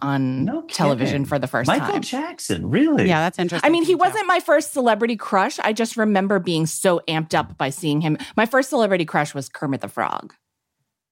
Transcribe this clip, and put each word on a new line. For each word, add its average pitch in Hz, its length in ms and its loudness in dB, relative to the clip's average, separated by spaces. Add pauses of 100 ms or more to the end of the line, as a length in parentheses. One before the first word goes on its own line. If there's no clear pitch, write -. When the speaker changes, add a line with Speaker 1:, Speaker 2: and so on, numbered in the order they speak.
Speaker 1:
on 135 420 -2
Speaker 2:
No 277 180 -4
Speaker 1:
television 143 560 0
Speaker 2:
kidding. 139 80 -2
Speaker 1:
for 143 120 -2
the 135 80 -4
first 123 220 -2
Speaker 2:
Michael 247 240 0
Speaker 1:
time. 403 100 -2
Speaker 2:
Jackson, 269 680 -6
really? 269 380 2
Speaker 3:
Yeah, 165 140 4
that's 170 180 -2
interesting 175 260 -2
Speaker 1:
I 302 60 6
mean, 339 140 2
he 320 80 2
Speaker 3:
too. 339 60 2
Speaker 1:
wasn't 370 280 0
my 359 140 2
first 302 320 2
celebrity 233 420 2
crush. 202 460 0
I 220 120 0
just 226 240 -4
remember 202 440 2
being 165 260 0
so 175 400 0
amped 160 320 -2
up - 180 -4
by 139 140 0
seeing 147 300 0
him. 156 180 0 (180)
My 214 80 4
first 262 260 2
celebrity 196 340 2
crush 151 300 -2
was 139 140 -8
Kermit 139 340 -6
the 101 60 -8
Frog. - 460 -4 (760)